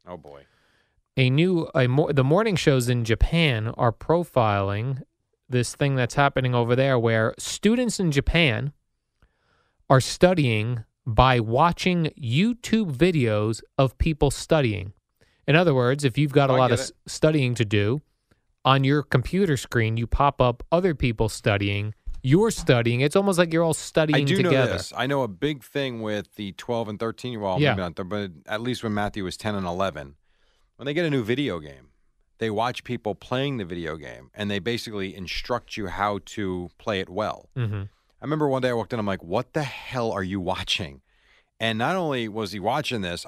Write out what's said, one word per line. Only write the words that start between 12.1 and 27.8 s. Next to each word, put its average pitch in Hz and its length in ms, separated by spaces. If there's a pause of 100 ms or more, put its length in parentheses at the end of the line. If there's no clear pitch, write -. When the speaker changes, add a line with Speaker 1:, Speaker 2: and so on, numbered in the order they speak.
Speaker 2:
YouTube 196 720
videos 117 680 (160)
of 135 200
people 147 340
studying. 104 640 (540)
In 139 80
other 170 180
words, 131 320
if 127 120
you've 143 140
got 139 180
a 127 40
Speaker 1:
I 127 40
Speaker 2:
lot 127 120
Speaker 1:
get 117 60
Speaker 2:
of 110 40
Speaker 1:
it. - 40
Speaker 2:
s-, - 80 (160)
studying 143 480
to 113 100
do, 104 360 (640)
on 135 200
your 143 200
computer 151 540
screen, 113 400
you 117 100
pop - 320
up 123 320
other 175 220
people 117 340
studying, 101 640 (300)
you're 185 280
studying. 120 500
It's 147 140
almost 196 240
like 170 120
you're 165 120
all 160 100
studying 151 480
Speaker 1:
I - 20
do 139 140
Speaker 2:
together. 175 180
Speaker 1:
know 127 100 (120)
this. - 180
I 120 120
know 139 160
a 113 40
big 131 360
thing 131 380
with 104 340
the 101 180
twelve 117 340
and 107 120
thirteen 117 320
year 110 100
old, 95 180
Speaker 2:
Yeah. 147 120
Speaker 1:
maybe 98 100